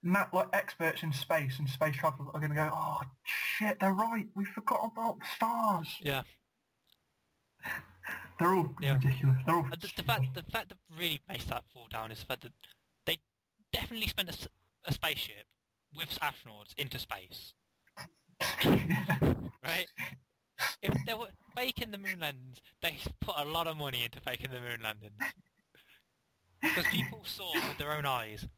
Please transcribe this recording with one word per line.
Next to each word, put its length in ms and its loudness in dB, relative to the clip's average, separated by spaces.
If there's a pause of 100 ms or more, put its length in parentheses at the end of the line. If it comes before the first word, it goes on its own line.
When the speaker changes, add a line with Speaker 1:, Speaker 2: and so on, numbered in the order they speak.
Speaker 1:
na-, 320 4
like, 200 4
experts 500 0
in 100 0
space 460 0
and 100 -2
space 280 0
travel 360 0
are 60 -2
gonna 160 0
go, 180 2
"Oh, 280 -2 (240)
shit, 540 0
they're 140 6
right, 400 2
we 120 0
forgot 460 0
about 280 -2
the 60 -12 (100)
stars." 640 2
Speaker 2:
Yeah. 240 0 (2250)
Speaker 1:
They're 160 8
all 240 4
Speaker 2:
Yeah. 140 4
Speaker 1:
ridiculous. 520 6
They're 100 6
all 100 4
Speaker 2:
Uh, 60 -4
the, 100 -4
the 60 -10
Speaker 1:
stupid. 180 -6
Speaker 2:
fact, 280 2
the 100 -6
fact 260 -4
that 80 -18 (200)
really 300 0
makes 180 -6
that 220 -4
fall 220 -20
down 220 -4
is 100 -10
the 40 -14
fact 180 -4
that 100 -14 (520)
they 140 2 (540)
definitely 340 -4
spent 220 -2
a 40 -6
s-, 140 -10 (380)
a 80 2
spaceship 520 -2 (480)
with 280 -8
astronauts 560 -6
into 200 -4
space. 560 -10 (840)
Speaker 1:
<laughs> 960 4 (260)
Speaker 2:
Right? 260 0 (960)
If 240 0
they 80 -4
were 140 -6 (260)
faking 380 -4
the 60 -8
moon 240 -6
landings, 400 -6 (200)
they 160 -2 (220)
put 180 -4
a 60 0
lot 240 0
of 80 -4
money 300 -2
into 160 -8
faking 300 -6
the 100 -8
moon 200 -6
landings. 400 -6 (1500)
'Cause 140 2
people 380 0
saw 420 -4
with 100 -6
their 140 -2
own 140 0
eyes 420 0 (100)